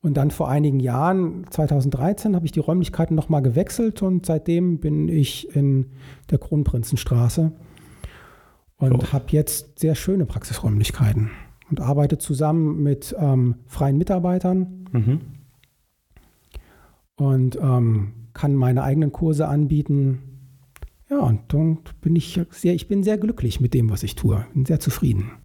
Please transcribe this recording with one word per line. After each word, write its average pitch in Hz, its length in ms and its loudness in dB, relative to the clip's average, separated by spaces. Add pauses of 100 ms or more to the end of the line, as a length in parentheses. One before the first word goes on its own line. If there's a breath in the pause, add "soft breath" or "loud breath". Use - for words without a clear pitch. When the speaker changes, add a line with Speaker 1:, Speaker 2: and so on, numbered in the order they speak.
Speaker 1:
Und 147 160 0
dann 143 140 2
vor 147 180 -4
einigen 139 320 2
Jahren, 170 680 0
zweitausenddreizehn, 147 840 0
habe 165 100 0
ich - 60 -2
die 160 80 -2
Räumlichkeiten 165 560 0
noch 156 120 -2
mal 151 120 2
gewechselt 185 600 0
und 185 260 0
seitdem 170 520 0
bin 151 300 0
ich - 480 -2
in 139 300 2 (440 loud breath)
der 156 80 2
Kronprinzenstraße 131 1120 0 (1200 loud breath)
und 131 160 2 (120)
Speaker 2:
Oh. - 80 -4
Speaker 1:
habe 139 180 -2
jetzt - 500 -2
sehr 160 160 2
schöne 185 280 0
Praxisräumlichkeiten 107 1040 0 (380 loud breath)
und 147 120 -4
arbeite 139 360 0
zusammen 156 680 0
mit, 143 360 -2
ähm, 131 380 2 (100)
freien 139 320 0
Mitarbeitern 180 920 0
Speaker 2:
Mhm. 123 280 2 (2000 soft breath)
Speaker 1:
und, 131 440 2
ähm, 117 520 2 (220)
kann 143 200 0
meine 127 300 2
eigenen 139 260 2
Kurse 156 380 0
anbieten. 143 720 0 (880)
Ja, 277 100 0
und, 113 340 0
und 160 460 -2
bin 165 140 0
ich - 240 -2 (120)
sehr, 180 240 0
ich - 120 -6
bin 202 160 0
sehr 214 160 0
glücklich 180 420 -2
mit 123 140 0
dem, 117 160 2
was 95 140 -2
ich 104 100 -6
tue. 101 400 0
Bin 131 100 2
sehr 156 140 0
zufrieden. 113 540 -2 (120)